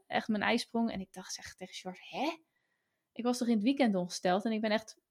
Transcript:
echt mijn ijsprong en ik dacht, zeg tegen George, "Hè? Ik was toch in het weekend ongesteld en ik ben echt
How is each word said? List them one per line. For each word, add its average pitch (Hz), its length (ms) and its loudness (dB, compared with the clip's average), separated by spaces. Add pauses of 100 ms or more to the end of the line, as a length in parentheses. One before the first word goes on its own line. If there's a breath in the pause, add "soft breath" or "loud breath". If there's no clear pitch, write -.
(100)
echt - 180 0
mijn 208 140 0
ijsprong 233 500 0
en 196 80 -6
ik 185 120 -12
dacht, - 220 -14
zeg - 200 -14
tegen - 200 -14
George, 185 260 -10 (160)
"Hè? 262 120 -2 (840)
Ik 226 120 -6
was 247 140 0
toch 233 100 0
in 240 60 4
het 202 80 4
weekend 254 320 4
ongesteld 180 500 0
en 226 80 0
ik 214 80 0
ben 220 100 0
echt - 300 -2 (100)